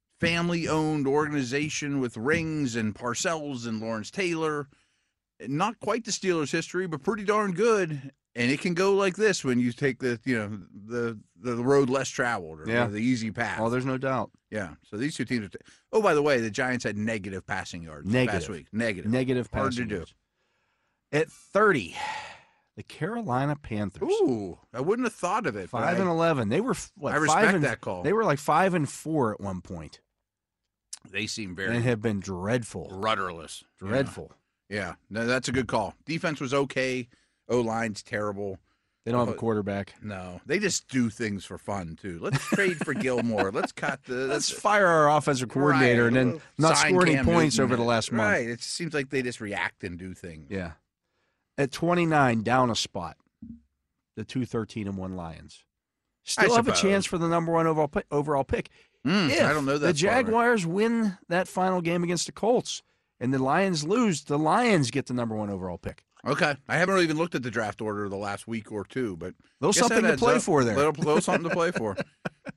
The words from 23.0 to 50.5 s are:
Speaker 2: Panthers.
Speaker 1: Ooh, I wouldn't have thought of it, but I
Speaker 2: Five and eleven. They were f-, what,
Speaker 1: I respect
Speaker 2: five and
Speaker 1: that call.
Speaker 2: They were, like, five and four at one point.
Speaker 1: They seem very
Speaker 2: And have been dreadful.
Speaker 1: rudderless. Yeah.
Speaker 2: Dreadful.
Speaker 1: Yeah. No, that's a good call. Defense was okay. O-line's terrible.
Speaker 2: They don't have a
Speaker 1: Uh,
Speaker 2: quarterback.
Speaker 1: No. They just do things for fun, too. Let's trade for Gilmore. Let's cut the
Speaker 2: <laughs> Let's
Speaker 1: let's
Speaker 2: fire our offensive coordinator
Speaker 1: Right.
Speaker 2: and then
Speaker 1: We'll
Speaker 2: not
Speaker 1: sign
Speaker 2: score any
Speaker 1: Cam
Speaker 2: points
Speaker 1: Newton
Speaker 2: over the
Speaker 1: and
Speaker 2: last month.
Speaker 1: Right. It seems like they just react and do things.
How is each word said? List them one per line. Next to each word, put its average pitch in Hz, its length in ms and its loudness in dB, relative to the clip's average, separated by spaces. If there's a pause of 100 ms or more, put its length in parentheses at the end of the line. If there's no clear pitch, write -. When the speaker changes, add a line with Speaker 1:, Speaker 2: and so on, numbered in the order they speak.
Speaker 2:
Panthers. 104 540 -4
Speaker 1:
Ooh, 117 480 0 (160)
I 120 80 -6
wouldn't 233 240 0
have 220 100 -2
thought 196 320 -2
of 110 80 -2
it, 92 160 -8
but 117 120 -2
I 160 80 2
Speaker 2:
Five 180 100 0
and 185 80 2
eleven. 165 400 2
They 147 120 2
were 254 100 -2
f-, - 240 -6
what, 131 180 -4
Speaker 1:
I 143 40 0
respect 156 280 4
Speaker 2:
five 185 100 4
and 156 80 2
Speaker 1:
that 117 180 -2
call. 90 220 -6
Speaker 2:
They 160 100 0
were, 220 120 0
like, 147 140 0
five 170 340 2
and 151 160 -2
four 147 440 -2
at - 60 -10
one 92 220 -6
point. 80 400 -14 (1080)
Speaker 1:
They 98 180 -4
seem 98 280 -8
very 95 200 -2
Speaker 2:
And 120 100 0
have 113 160 2
been 107 180 0
dreadful. 95 720 -4
Speaker 1:
rudderless. 95 720 -4 (180)
Yeah. 95 60 -8
Speaker 2:
Dreadful. 113 440 -4 (380)
Speaker 1:
Yeah. 95 260 -6 (140)
No, 113 160 -6
that's 123 220 0
a 131 60 -4
good 123 140 0
call. 104 280 -2 (100)
Defense 156 360 -4
was 131 120 -4
okay. 131 540 -2 (400)
O-line's 113 560 -2
terrible. 101 560 -4 (460)
Speaker 2:
They 113 80 -2
don't 123 80 2
have 117 80 2
a 110 80 -6
Speaker 1:
Uh, - 20 -14
Speaker 2:
quarterback. 104 540 -2 (100)
Speaker 1:
No. 92 420 -10
They 151 140 -2
just - 300 -4
do 123 200 2
things 104 360 -4
for 92 120 -12
fun, 90 380 -8
too. 85 260 -10
Let's 135 260 -2
trade 185 360 0
for 147 100 -4
Gilmore. 117 600 0
Let's - 180 -2
cut 143 320 -6
the 127 100 -8
Speaker 2:
<laughs> 131 140 -2
Let's - 20 -2
Speaker 1:
let's - 220 -2
Speaker 2:
fire 208 360 4
our 156 300 6
offensive 131 300 0
coordinator 135 560 4
Speaker 1:
Right. 117 40 6
Speaker 2:
and 117 100 4
then 127 140 4
Speaker 1:
We'll 151 100 -8 (160)
Speaker 2:
not 151 200 6
Speaker 1:
sign 151 140 4
Speaker 2:
score 180 120 6
any 160 120 6
Speaker 1:
Cam 139 100 2
Speaker 2:
points 165 300 6
Speaker 1:
Newton 139 80 4
Speaker 2:
over 127 140 2
the 117 60 0
Speaker 1:
and 117 40 2
Speaker 2:
last 117 240 2
month. 117 180 2
Speaker 1:
Right. 131 200 0
It 117 120 -8
seems 165 320 -6
like 139 160 -2
they 139 120 0
just 123 180 -6
react 101 460 -6
and 87 120 -8
do 92 160 -12
things. 80 380 -14